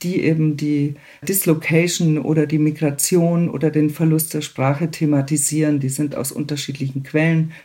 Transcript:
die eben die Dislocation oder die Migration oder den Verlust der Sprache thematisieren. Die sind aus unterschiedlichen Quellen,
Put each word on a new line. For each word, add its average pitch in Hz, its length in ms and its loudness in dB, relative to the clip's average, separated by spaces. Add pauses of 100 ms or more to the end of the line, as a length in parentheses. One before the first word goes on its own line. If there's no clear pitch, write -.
die 180 220 -2
eben 156 340 2
die 147 380 0 (260)
Dislocation 165 960 2
oder 151 300 2
die 156 100 0
Migration 160 880 2
oder 147 220 -2
den 151 220 2
Verlust 160 420 0
der 151 80 -4
Sprache 143 480 -2
thematisieren. 151 880 0
Die 135 100 -2
sind 143 260 -4
aus - 160 -4
unterschiedlichen 139 720 -6
Quellen, 160 480 0 (140)